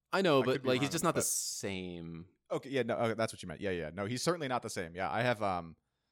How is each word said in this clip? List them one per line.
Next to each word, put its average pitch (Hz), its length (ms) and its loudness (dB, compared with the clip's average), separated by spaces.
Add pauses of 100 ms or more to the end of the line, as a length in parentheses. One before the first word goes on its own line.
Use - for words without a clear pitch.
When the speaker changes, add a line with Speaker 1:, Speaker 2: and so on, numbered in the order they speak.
(120)
Speaker 1:
I 190 100 2
know, 147 200 6
Speaker 2:
I 117 40 4
Speaker 1:
but, 127 60 4
Speaker 2:
could 135 120 0
be 131 40 -2
Speaker 1:
like, 127 140 4
he's 139 60 2
Speaker 2:
wrong, - 40 -2
Speaker 1:
just 170 140 -2
not 160 100 4
the 127 40 0
Speaker 2:
but - 60 2
Speaker 1:
same. 87 1000 -4 (260)
Speaker 2:
Okay, 147 180 -4
yeah, 131 140 2
no, 113 120 0
okay, 113 180 2
that's 110 180 0
what - 100 -12
you 92 60 -10
meant. 80 140 -6
Yeah, 98 80 0
yeah, 82 240 -2
no, 98 120 -4
he's 120 160 -2
certainly 165 280 -2
not 123 140 0
the 110 60 -8
same. 85 240 -6
Yeah, 90 160 -2
I 104 120 0
have, 123 200 2
um, 87 360 -2 (340)